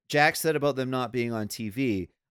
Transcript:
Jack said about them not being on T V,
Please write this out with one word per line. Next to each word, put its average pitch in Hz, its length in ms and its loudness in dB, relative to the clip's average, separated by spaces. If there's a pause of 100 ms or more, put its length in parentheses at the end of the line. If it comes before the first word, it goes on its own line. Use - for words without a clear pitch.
Jack 147 280 4
said 160 200 0
about 143 200 2
them 131 140 -2
not 127 220 -4
being 120 200 0
on 107 160 -4
T 110 200 -6
V, 101 400 -2 (220)